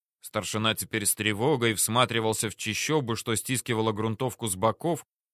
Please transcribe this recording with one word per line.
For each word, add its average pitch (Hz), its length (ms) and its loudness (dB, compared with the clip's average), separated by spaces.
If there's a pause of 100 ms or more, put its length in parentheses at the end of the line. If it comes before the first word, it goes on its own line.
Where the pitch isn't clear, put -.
(200)
Старшина 107 540 0
теперь 104 320 -4
с - 80 2
тревогой 113 600 2
всматривался 110 760 2
в - 60 -12
чащобу, 117 600 -2
что 113 200 -2
стискивала 113 560 0
грунтовку 110 560 -2
с 92 80 -2
боков, 110 500 0 (280)